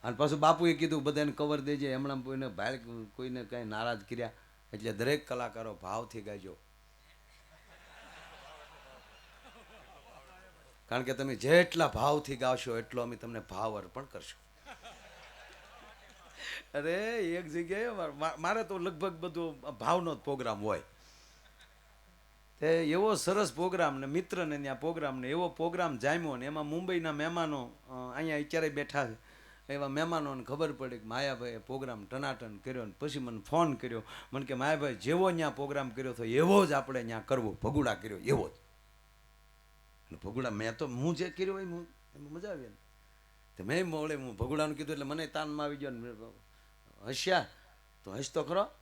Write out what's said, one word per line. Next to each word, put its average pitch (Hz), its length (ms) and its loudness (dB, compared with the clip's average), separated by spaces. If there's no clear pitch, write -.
અને 117 120 -2
પાછું 147 240 4
બાપુએ 165 340 8
કીધું 151 280 2
બધાને 147 300 2
કવર 147 280 0
દેજે, 139 340 0
હમણાં 135 260 -2
કોઈને 131 280 -4
ભાઈ 110 320 -2
કોઈને 127 280 -6
કાંઈ 120 200 -6
નારાજ 110 360 -2
કર્યા, 117 300 -6
એટલે 110 200 -4
દરેક 131 360 0
કલાકારો 113 460 -4
ભાવથી 107 480 -6
ગાજો. 98 340 -12
કારણ 123 140 0
કે 127 120 -2
તમે 135 200 -2
જેટલા 156 540 6
ભાવથી 139 480 2
ગાશો 123 420 2
એટલો 120 240 -4
અમે 120 140 -6
તમને 117 240 -8
ભાવ 107 380 -4
અર્પણ 95 260 -10
કરશું. - 640 -16
અરે 190 440 0
એક 175 280 0
જગ્યાએ 170 420 -2
મા-, 190 200 -4
મા-, 147 300 0
મારે 202 260 2
તો 190 140 -4
લગભગ 175 340 -2
બધો 165 400 -4
ભાવનો 147 600 0
જ - 40 -8
પ્રોગ્રામ 117 460 -2
હોય. 95 180 2
તે 147 60 2
એવો 165 480 6
સરસ 190 380 2
પ્રોગ્રામ 170 460 2
ને 135 80 -4
મિત્રને 160 520 -2
ત્યાં 135 220 -4
પ્રોગ્રામ 151 380 -2
ને 127 120 -4
એવો 170 180 2
પ્રોગ્રામ 165 500 0
જામ્યો 147 380 2
ને 127 100 -6
એમાં 151 200 -4
મુંબઈના 165 460 0
મહેમાનો, 151 580 0
અ, 127 280 -8
અહીંયા 151 220 0
અત્યારે 156 300 2
બેઠા 143 380 0
છે, - 240 -10
એવા 143 200 -2
મહેમાનોને 147 560 0
ખબર 147 280 0
પડી 123 260 -6
કે 107 60 -14
માયાભાઈએ 120 540 -2
પ્રોગ્રામ 127 460 -6
ટનાટન 123 540 -6
કર્યો 127 260 -6
ને 104 140 -10
પછી 143 200 -4
મને 117 220 -4
ફોન 156 340 4
કર્યો. 117 280 -6
મને 131 140 -4
કે, 135 80 -4
"માયાભાઈ, 143 400 2
જેવો 160 360 4
ન્યા 165 200 2
પ્રોગ્રામ 139 400 -2
કર્યો 127 220 -4
હતો 117 120 -4
એવો 175 420 8
જ 147 60 2
આપણે 131 300 0
ન્યા 113 240 -6
કરવો, 117 260 2
ભગુડા 123 420 2
કર્યો 101 240 -6
એવો 120 300 4
જ." - 40 -10
અને - 1600 -20
ભગુડા 117 340 -4
મેં 110 260 -2
તો 151 100 -2
હું 135 300 0
જે 180 140 -2
કર્યો 190 240 -2
હોય 190 100 -6
હું, 170 220 -8
એમાં 143 180 -14
મજા 185 180 -8
આવી 151 120 -8
ને. 104 140 -16
તો 95 80 -8
મેં 170 240 2
મોડે 156 260 -2
હું 127 220 -6
ભગુડાનું 151 400 0
કીધું 147 160 -6
એટલે 143 120 -4
મને 151 220 -4
તાનમાં 151 400 -4
આવી 147 100 -4
ગયો 139 140 -6
ને 120 80 -8
મેં 113 340 -12
હસ્યા, 151 400 2
તો 95 80 -8
હસ 135 220 -4
તો 160 80 2
ખરો. 185 240 2